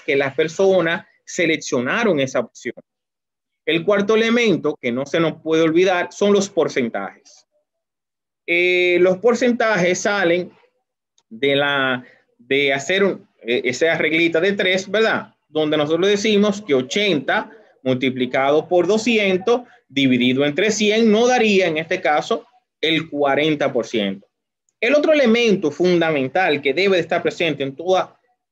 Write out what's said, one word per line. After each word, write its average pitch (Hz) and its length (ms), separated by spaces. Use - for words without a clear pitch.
que 147 100
las 139 200
personas 175 680
seleccionaron 160 960
esa 131 220
opción. - 340
El 165 180
cuarto 202 320
elemento 220 640
que 123 120
no 131 140
se 165 140
nos 160 220
puede 160 220
olvidar 175 480
son 202 200
los 196 180
porcentajes. 117 1000
Eh, 180 560
los 185 160
porcentajes 220 840
salen 185 520
de 135 260
la, 135 500
de 139 360
hacer 185 320
un, 143 240
eh, 113 220
esa 160 340
reglita 165 440
de 196 100
tres, 190 400
¿verdad? 202 420
Donde 156 300
nosotros 165 320
decimos 202 520
que 143 120
ochenta 170 760
multiplicado 131 840
por 175 180
doscientos 214 760
dividido 127 560
entre 147 260
cien 214 400
no 220 160
daría, 220 420
en 160 100
este 160 240
caso, 165 440
el 160 280
cuarenta 147 640
por 120 160
ciento. 98 400
El 240 120
otro 311 200
elemento 226 580
fundamental 160 880
que 139 120
debe 190 240
de 165 40
estar 165 220
presente 147 400
en 139 100
toda 175 460